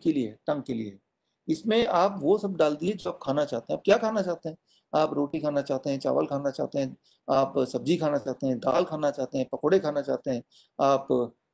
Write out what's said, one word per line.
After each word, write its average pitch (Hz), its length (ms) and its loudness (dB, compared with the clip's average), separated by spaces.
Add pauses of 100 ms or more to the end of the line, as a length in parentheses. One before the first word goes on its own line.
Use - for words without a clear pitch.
के 160 100 2
लिए 127 140 0
है, 107 200 -14
टंग 147 160 -2
के 127 100 -6
लिए 110 160 -4
है। 98 100 -16 (480)
इसमें 220 380 0
आप 190 340 2
वो 165 180 4
सब 196 180 -4
डाल 151 200 2
दिए 170 180 -2
जो - 160 -8
आप - 140 -8
खाना 143 220 0
चाहते 123 280 -4
हैं। - 40 -2
आप - 80 -10
क्या 202 120 6
खाना 220 240 0
चाहते 170 280 -4
हैं? 160 80 -12 (380)
आप 156 180 2
रोटी 143 260 -2
खाना 147 220 -2
चाहते 139 280 -2
हैं, 139 100 -2
चावल 139 260 2
खाना 143 240 -2
चाहते 135 300 -4
हैं, 131 180 -4 (320)
आप - 300 2
सब्जी 127 380 0
खाना 147 200 0
चाहते 135 300 -4
हैं, 123 120 0
दाल 156 240 2
खाना 151 280 -2
चाहते 135 260 -4
हैं, 131 140 -2
पकौड़े 160 280 2
खाना 147 220 -4
चाहते 135 300 -4
हैं, 123 120 -4 (380)
आप, 135 520 2 (200)